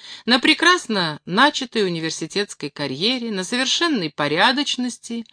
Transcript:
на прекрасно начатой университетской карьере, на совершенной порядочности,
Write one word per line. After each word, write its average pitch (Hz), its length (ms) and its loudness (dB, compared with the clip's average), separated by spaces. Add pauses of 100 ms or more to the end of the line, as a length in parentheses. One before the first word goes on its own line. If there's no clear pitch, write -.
(260)
на 247 140 4
прекрасно 269 840 2
начатой 233 600 2
университетской 160 840 -4
карьере, 208 600 -2
на 185 120 -4
совершенной 247 680 0
порядочности, 233 1200 0